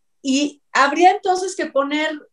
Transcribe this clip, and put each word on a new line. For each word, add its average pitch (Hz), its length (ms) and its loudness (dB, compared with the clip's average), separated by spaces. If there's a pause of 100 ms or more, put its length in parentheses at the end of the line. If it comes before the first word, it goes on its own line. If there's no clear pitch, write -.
(220)
Y 277 400 -4 (120)
habría 330 380 4
entonces 370 440 -2
que 311 120 -6
poner 294 420 -4 (240)